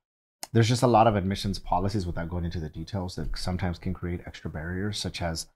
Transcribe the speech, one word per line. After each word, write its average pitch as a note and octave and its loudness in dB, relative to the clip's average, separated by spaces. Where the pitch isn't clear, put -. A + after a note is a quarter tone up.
there's A2+ 6
just B2 2
a C3 6
lot A2+ 8
of G#2+ 6
admissions F#2+ -2
policies, F#2+ 0
without E2+ -4
going E2+ -4
into E2+ -4
the D2+ -6
details, F2+ -6
that E2 -2
sometimes F2+ -2
can F#2 -4
create F2 -6
extra - -12
barriers, F#2 -4
such - -6
as E2 -4